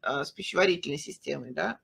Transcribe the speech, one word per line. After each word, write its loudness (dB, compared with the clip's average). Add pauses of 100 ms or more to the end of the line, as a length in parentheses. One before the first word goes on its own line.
а, 0
с -12
пищеварительной 2
системой, -8
да? -2